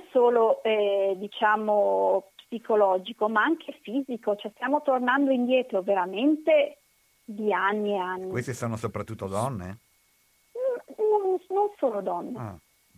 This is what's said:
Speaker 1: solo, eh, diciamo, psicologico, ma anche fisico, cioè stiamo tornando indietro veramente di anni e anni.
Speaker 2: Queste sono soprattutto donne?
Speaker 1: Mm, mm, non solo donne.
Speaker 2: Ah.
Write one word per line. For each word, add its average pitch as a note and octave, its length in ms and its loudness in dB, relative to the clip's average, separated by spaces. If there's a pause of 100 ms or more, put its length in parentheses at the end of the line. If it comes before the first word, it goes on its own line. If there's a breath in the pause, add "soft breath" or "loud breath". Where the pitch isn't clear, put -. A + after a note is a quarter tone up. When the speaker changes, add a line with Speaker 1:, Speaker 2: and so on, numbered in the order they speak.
(120)
Speaker 1:
solo, A#3+ 500 4
eh, G3+ 560 2
diciamo, G3+ 1080 2 (100)
psicologico, G#3+ 920 0
ma G#3+ 140 2
anche D4+ 400 0
fisico, A3+ 540 -4
cioè G#3 180 -10
stiamo C#4 300 -2
tornando C4 480 2
indietro B3 500 0
veramente B3 960 2 (460)
di G#3+ 280 -4
anni G3+ 420 0
e G3+ 40 -2
anni. F#3 320 -6
Speaker 2:
Queste B2 240 -6
sono A#2 240 -6
soprattutto G#2 500 -8
donne? G2+ 520 -6 (760)
Speaker 1:
Mm, A#4+ 480 -6
mm, G#4 320 2 (140)
non G4+ 280 0
solo G#3+ 240 -2
donne. F3 360 -6
Speaker 2:
Ah. A2 180 -10 (420)